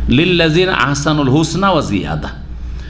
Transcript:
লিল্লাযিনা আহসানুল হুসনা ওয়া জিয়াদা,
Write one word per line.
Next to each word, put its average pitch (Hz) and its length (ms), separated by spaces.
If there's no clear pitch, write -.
লিল্লাযিনা 170 640
আহসানুল 143 560
হুসনা 170 400
ওয়া 165 120
জিয়াদা, 80 480